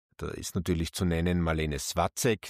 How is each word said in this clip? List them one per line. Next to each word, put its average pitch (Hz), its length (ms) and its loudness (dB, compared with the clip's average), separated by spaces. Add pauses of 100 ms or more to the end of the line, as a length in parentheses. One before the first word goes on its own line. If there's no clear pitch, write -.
(180)
Da 76 120 -8
ist - 240 -8
natürlich 85 400 0
zu 95 120 0
nennen 87 360 2
Marlene 78 380 0
Swatzek, - 720 0